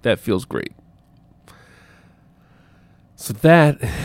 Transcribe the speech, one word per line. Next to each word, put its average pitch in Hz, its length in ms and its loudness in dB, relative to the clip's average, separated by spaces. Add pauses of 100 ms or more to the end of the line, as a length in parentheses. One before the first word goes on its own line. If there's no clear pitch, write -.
that 113 180 -2
feels 98 240 -4
great. - 280 -10 (2500)
So - 180 -12
that 156 440 4 (260)